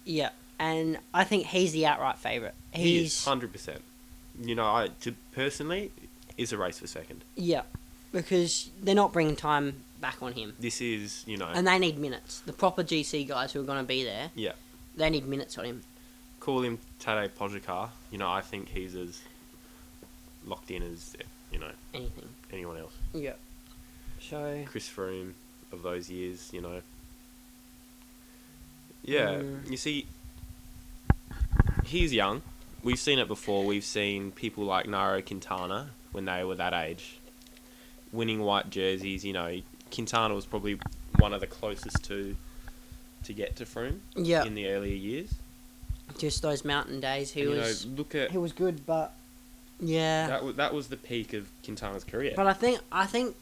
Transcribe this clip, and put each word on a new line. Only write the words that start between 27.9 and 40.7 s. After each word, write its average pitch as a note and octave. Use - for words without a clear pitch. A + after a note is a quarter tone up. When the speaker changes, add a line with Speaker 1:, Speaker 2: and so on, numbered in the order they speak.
Speaker 2:
Yeah, A#2
Speaker 1:
Mm. C#3
Speaker 2:
you C3
see, C#3+
he's E3
young. G#2+
We've B2
seen C#3
it A2
before. G2+
We've G2+
seen G2+
people G#2
like F#2+
Nairo G2
Quintana, F#2+
when G2
they F2+
were F#2
that F2
age, E2+
winning A2+
white G2+
jerseys. F#2+
You G2
know, F2+
Quintana A2+
was G2+
probably G2+